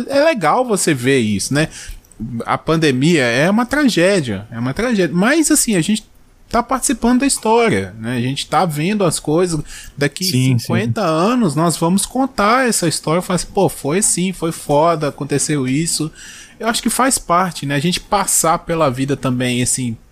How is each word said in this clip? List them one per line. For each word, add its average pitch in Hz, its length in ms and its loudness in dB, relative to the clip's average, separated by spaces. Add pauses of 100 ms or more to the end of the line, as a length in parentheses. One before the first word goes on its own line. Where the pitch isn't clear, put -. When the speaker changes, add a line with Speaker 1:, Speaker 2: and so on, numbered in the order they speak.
(100)
Speaker 1:
é 277 140 2
legal 240 420 2
você 196 260 0
ver 131 280 2
isso, 107 340 -2
né? 151 140 2 (800)
A 123 100 0
pandemia 156 680 2
é 127 260 2
uma 226 160 2
tragédia, 180 840 0
é 117 40 -12
uma 123 160 -2
tragédia. 202 400 0
Mas, 254 380 2
assim, 277 240 2
a 180 60 2
gente 208 260 -2 (420)
tá 233 140 0
participando 247 580 0
da 269 60 2
história, 220 720 2
né? 117 180 -4
A 120 40 0
gente 127 260 -4
tá 160 180 2
vendo 175 380 -2
as 165 160 2
coisas. 165 420 0 (380)
Daqui 139 260 -2
Speaker 2:
Sim, 131 320 2
Speaker 1:
cinquenta 117 440 -2
Speaker 2:
sim. 196 80 0
Speaker 1:
anos, 175 480 2
nós 160 200 2
vamos 175 300 0
contar 247 640 0
essa 208 180 0
história. 156 340 -2
Falar 180 140 -4
assim, - 180 -4
"Pô, 190 160 2
foi 143 300 -4
assim, 190 340 0
foi 165 200 -4
foda, 156 560 0
aconteceu 139 580 -2
isso." 151 420 -2 (500)
Eu 220 100 -2
acho 226 120 -2
que - 80 -4
faz 247 300 0
parte, 175 480 0
né? 143 80 -2
A 143 60 0
gente 175 180 0
passar 180 640 0
pela 160 280 0
vida 135 280 -2
também, 127 440 -2
assim, 120 360 -2 (160)